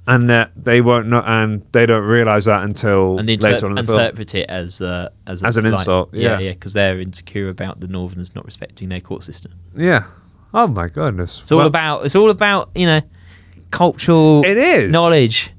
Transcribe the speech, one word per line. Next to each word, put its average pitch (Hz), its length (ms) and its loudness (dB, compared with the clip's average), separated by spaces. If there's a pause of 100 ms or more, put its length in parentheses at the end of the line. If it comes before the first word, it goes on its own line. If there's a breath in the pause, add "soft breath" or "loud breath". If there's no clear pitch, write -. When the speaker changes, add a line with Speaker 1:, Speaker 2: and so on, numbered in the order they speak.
Speaker 1:
And 120 220 2
that 117 260 2
they 120 240 2
won't 117 280 2
know, 120 180 2
and 107 380 -2 (100)
they 117 120 4
don't 110 200 2
realise 107 400 2
that 104 180 2
until 98 560 0
Speaker 2:
And 107 80 -4
they 113 80 0
Speaker 1:
later 107 220 2
Speaker 2:
interpret, 110 140 -4
Speaker 1:
on 101 60 -4
in 117 80 -4
the 113 60 -2
film. 110 80 2
Speaker 2:
interpret 110 360 -4
it 92 140 -6
as 90 300 -10
a, 90 320 -6 (160)
as 92 160 -10
a, 113 40 0
Speaker 1:
As 113 100 0
an 107 60 0
Speaker 2:
slight, 107 160 0
Speaker 1:
insult, 92 340 -2
yeah. 104 80 -6
Speaker 2:
yeah, 110 180 0
yeah, 95 140 -6
'cause 95 180 -14
they're 98 300 0
insecure 95 480 -10
about 95 320 -10
the 92 80 -12
Northerners 90 460 -10
not - 100 -16
respecting - 420 -16
their 92 140 -10
court - 220 -12
system. - 280 -18 (240)
Speaker 1:
Yeah. 156 280 0 (500 soft breath)
Oh 220 140 2
my 92 200 -2
goodness. 95 540 -6
Speaker 2:
It's - 100 -4
all 160 60 4
Speaker 1:
Well 151 100 4
Speaker 2:
about, 156 380 -2
it's 139 100 -2
all 214 140 4
about, 202 440 0
you 180 120 0
know, 156 160 2 (720 soft breath)
cultural 156 720 4
Speaker 1:
It 196 120 2
is. 240 340 2
Speaker 2:
knowledge 160 680 2